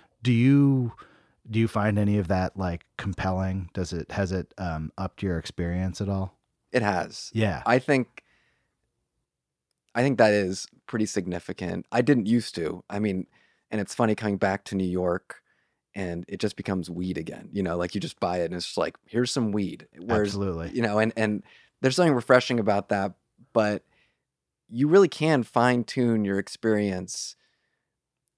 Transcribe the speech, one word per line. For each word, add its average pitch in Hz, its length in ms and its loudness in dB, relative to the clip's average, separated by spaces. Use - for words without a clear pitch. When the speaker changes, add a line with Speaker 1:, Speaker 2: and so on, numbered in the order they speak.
Speaker 1:
Do 123 80 0
you, 131 640 4
do 110 80 0
you 113 80 4
find 104 320 0
any 104 200 2
of 90 100 -2
that, 92 280 0
like, 90 280 -4
compelling? 95 760 -4
Does 92 220 -6
it, - 180 -8
has 98 180 -2
it, 92 280 -4
um, 78 400 -6
upped 95 240 -6
your 90 160 0
experience 87 640 -4
at 98 80 -4
all? 95 280 -4
Speaker 2:
It 123 120 0
has. 101 500 -2
Speaker 1:
Yeah. 107 320 0
Speaker 2:
I 123 140 4
think, 131 440 -2
I 123 80 2
think 127 160 2
that 110 160 6
is 95 320 0
pretty 107 200 -2
significant. 90 840 -6
I 117 120 2
didn't 120 240 2
used 113 300 0
to. 85 340 -6
I 101 80 -6
mean, 98 280 -2
and 110 100 -4
it's - 140 -6
funny 110 200 2
coming 104 220 -2
back 98 280 -2
to - 100 -10
New 95 100 0
York 90 580 -2
and 87 340 -8
it 98 120 -10
just 104 160 -4
becomes 92 340 -4
weed 90 260 -4
again. - 360 -10
You 98 100 -2
know, 87 160 -2
like, 90 160 -4
you 95 80 -4
just - 180 -10
buy 90 200 -2
it 85 60 0
and 87 80 -6
it's 87 120 -8
just - 100 -10
like, 82 300 -4
"Here's 120 240 -2
some 113 200 -2
weed." 101 360 -4
Whereas, 104 300 0
Speaker 1:
Absolutely. 95 460 -4
Speaker 2:
you 123 80 -2
know, 107 160 0
and, 110 180 2
and 107 260 0
there's 131 160 2
something 170 180 4
refreshing 123 440 4
about 101 320 0
that, 98 240 -2
but 104 320 2
you 131 200 0
really 185 200 8
can 151 360 2
fine 123 400 4
tune 117 400 0
your 98 140 0
experience. 98 960 -2